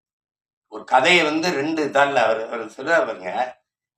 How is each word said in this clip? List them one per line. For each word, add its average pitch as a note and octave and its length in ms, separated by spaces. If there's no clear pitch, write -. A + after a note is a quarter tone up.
ஒரு - 160
கதையை E3+ 400
வந்து D3+ 280
ரெண்டு D3+ 340
இதால C#3 300
அவர், A2 300
அவர் A#2 200
சொல்றாரு D#3 400
பாருங்க, G#2 540